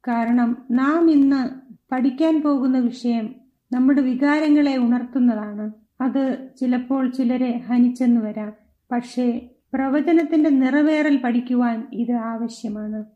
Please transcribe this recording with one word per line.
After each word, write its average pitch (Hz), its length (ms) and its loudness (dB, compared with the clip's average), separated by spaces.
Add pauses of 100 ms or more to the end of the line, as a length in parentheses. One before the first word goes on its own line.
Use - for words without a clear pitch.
കാരണം 233 640 0
നാം 302 400 2
ഇന്ന് 277 640 2 (180)
പഠിക്കാൻ 285 500 0
പോകുന്ന 269 380 0
വിഷയം 233 560 -4 (360)
നമ്മുടെ 262 300 4
വികാരങ്ങളെ 285 760 2
ഉണർത്തുന്നതാണ്. 226 960 0 (300)
അത് 262 480 -2 (100)
ചിലപ്പോൾ 254 500 -2
ചിലരെ 254 480 -2
ഹനിച്ചെന്ന് 240 640 2
വരാം. 214 320 -8 (380)
പക്ഷേ 240 580 -4 (240)
പ്രവചനത്തിന്റെ 302 760 0
നിറവേറൽ 294 680 2
പഠിക്കുവാൻ 240 760 -2
ഇത് 240 180 -4
ആവശ്യമാണ്. 220 920 -6 (100)